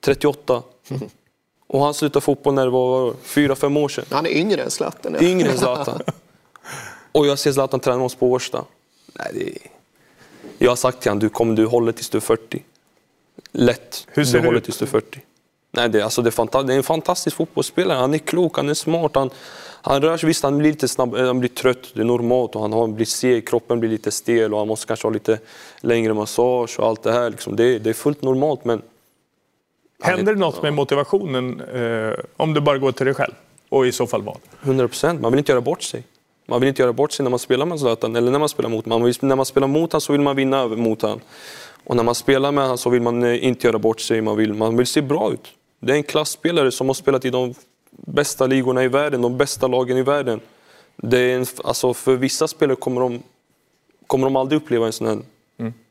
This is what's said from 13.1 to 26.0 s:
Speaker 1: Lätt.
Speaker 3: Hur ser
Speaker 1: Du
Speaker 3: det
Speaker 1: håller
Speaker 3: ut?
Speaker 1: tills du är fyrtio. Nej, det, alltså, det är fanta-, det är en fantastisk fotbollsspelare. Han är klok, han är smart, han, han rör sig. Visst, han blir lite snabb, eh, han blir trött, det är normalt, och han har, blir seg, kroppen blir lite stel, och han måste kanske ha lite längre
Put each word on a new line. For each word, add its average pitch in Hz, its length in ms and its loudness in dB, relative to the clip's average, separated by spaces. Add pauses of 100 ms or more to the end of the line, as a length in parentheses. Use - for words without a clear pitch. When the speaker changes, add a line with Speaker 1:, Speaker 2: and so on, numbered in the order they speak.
Speaker 1:
Lätt. - 600 -2
Speaker 3:
Hur 147 140 0
ser 123 80 0
Speaker 1:
Du 123 60 4
Speaker 3:
det 117 80 0
Speaker 1:
håller 120 100 2
Speaker 3:
ut? 113 60 -2
Speaker 1:
tills - 140 -8
du - 80 -4
är - 40 -8
fyrtio. - 320 -4 (500)
Nej, 120 180 0
det, 107 120 4
alltså, 110 200 -2
det 117 80 4
är - 20 -4
fanta-, 123 320 0
det 131 100 0
är 135 40 4
en 135 60 2
fantastisk 160 520 -2
fotbollsspelare. 165 640 -2
Han 131 160 2
är 156 40 0
klok, 165 400 -2
han 143 120 0
är 147 40 0
smart, 160 420 -2
han, 135 140 2 (520)
han 135 200 0
rör 160 160 2
sig. 160 100 0
Visst, 160 160 0
han 143 140 2
blir 151 140 4
lite 147 160 -2
snabb, 120 280 -2
eh, 127 100 2
han 127 140 0
blir 123 100 0
trött, - 440 -2
det 113 80 -8
är 110 40 2
normalt, 120 500 0
och 107 60 -4
han 107 120 -2
har, 113 140 2
blir 110 180 -2
seg, 120 420 0
kroppen 120 320 0
blir 113 100 0
lite 110 220 -2
stel, 110 420 0
och 104 60 -2
han 107 80 -2
måste 107 200 -6
kanske 113 200 -4
ha 110 60 0
lite 110 260 0 (420)
längre 117 320 2